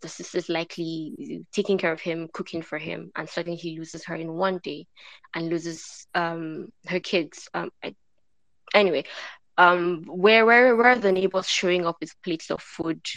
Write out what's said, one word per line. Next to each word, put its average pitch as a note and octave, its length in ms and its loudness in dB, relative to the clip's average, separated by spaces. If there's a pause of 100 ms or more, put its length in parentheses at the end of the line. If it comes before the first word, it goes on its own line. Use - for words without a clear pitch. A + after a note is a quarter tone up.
the E3 60 -14
sister's F3+ 400 -8
likely E3 1040 -8
taking G3+ 260 0
care E3+ 140 0
of E3 80 -6
him, E3 340 -6
cooking - 260 -8
for - 160 -10
him, D#3+ 380 -10
and D#3+ 140 -10
suddenly E3+ 280 -6
he E3 220 -10
loses D#3+ 280 -14
her E3 100 -8
in E3 160 -8
one F#3 320 -2
day D3+ 240 -10 (440)
and E3 160 -6
loses, E3 680 -8
um, E3 560 -4 (160)
her F3+ 100 -2
kids. - 560 -4
Um, E3+ 160 -6 (140)
I, - 100 -12 (800)
anyway, F3+ 300 4 (520)
um, F3 500 4
where, G#3 380 6
where, A#3+ 300 8
where A#3+ 140 6
are B3 100 6
the G3 140 2
neighbors F#3+ 360 0
showing F3+ 380 0
up E3 140 -4
with - 220 -12
plates E3 280 -6
of - 100 -4
food E3 400 -8 (160)